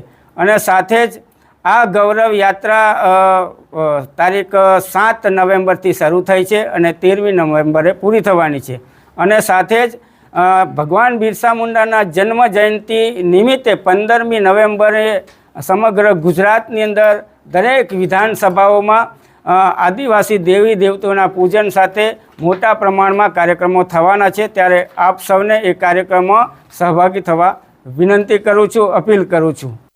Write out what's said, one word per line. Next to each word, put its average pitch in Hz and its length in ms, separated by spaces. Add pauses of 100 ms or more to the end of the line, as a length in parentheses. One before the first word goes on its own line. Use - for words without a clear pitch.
(380)
અને 202 220
સાથે 202 480
જ - 160 (420)
આ 220 200
ગૌરવ 208 480
યાત્રા, 214 600
અ, 190 520 (320)
અ, 151 240 (160)
તારીખ 190 400 (360)
સાત 220 340
નવેમ્બરથી 190 680
શરૂ 170 300
થઈ 185 220
છે 208 180
અને 170 300
તેરમી 196 400
નવેમ્બરે 156 600
પૂરી 208 280
થવાની 165 400
છે. 127 160 (420)
અને 190 220
સાથે 202 480
જ, 240 100 (340)
અ, 185 320
ભગવાન 175 540
બિરસા 220 360
મુંડાના 226 480
જન્મ 208 440
જયંતિ 214 760
નિમિત્તે 214 520
પંદરમી 220 640
નવેમ્બરે 214 840 (360)
સમગ્ર 208 520
ગુજરાતની 202 680
અંદર 208 420 (280)
દરેક 233 400
વિધાનસભાઓમાં, 196 1120 (380)
અ, - 80 (240)
આદિવાસી 208 600
દેવી 196 360
દેવતાઓના 196 520
પૂજન 185 420
સાથે 196 440 (280)
મોટા 190 340
પ્રમાણમાં 196 580
કાર્યક્રમો 175 500
થવાના 185 480
છે. 208 180
ત્યારે 180 400 (100)
આપ 180 280
સૌને 208 320
એ 196 140
કાર્યક્રમમાં 185 800 (220)
સહભાગી 180 480
થવા 175 400 (360)
વિનંતી 202 420
કરું 208 300
છું, 208 240
અપીલ 196 320
કરું 160 300
છું. 120 260 (160)